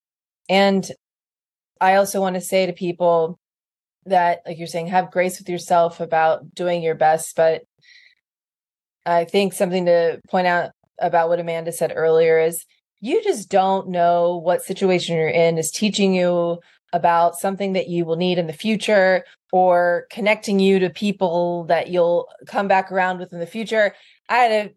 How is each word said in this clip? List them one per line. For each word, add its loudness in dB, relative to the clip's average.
And 2
I 4
also 0
want -2
to -6
say 0
to -4
people 0
that, 0
like -10
you're -10
saying, -8
have -2
grace -2
with -14
yourself 0
about -2
doing -4
your -2
best. 0
But 0
I 0
think -2
something -2
to 2
point 0
out 0
about 2
what 0
Amanda -6
said -4
earlier 4
is -2
you -2
just -4
don't 0
know 2
what -2
situation -2
you're 0
in 2
is -4
teaching 0
you 0
about 2
something -4
that -2
you -2
will -2
need 0
in -2
the -10
future 0
or 2
connecting 0
you 4
to 0
people -4
that 0
you'll 0
come -4
back 0
around 0
with -14
in -12
the -8
future. -2
I 0
had 2
a -2